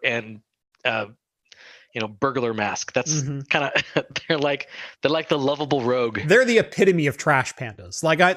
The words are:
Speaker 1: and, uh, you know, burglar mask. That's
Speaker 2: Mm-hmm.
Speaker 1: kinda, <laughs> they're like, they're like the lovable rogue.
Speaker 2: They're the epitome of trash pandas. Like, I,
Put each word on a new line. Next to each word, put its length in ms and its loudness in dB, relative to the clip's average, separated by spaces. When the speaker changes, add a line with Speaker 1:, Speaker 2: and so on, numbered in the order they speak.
Speaker 1:
and, 380 -4
uh, 220 -2
you 80 -6
know, 80 -4
burglar 440 -2
mask. 380 -4
That's 300 -2
Speaker 2:
Mm-hmm. 200 -8
Speaker 1:
kinda, 300 -2
<laughs> 320 -6
they're 120 -2
like, 280 -2
they're 100 2
like 180 -2
the 100 0
lovable 440 0
rogue. 420 0
Speaker 2:
They're 200 6
the 120 4
epitome 500 2
of 80 -2
trash 400 0
pandas. 480 -12
Like, 160 2
I, 180 6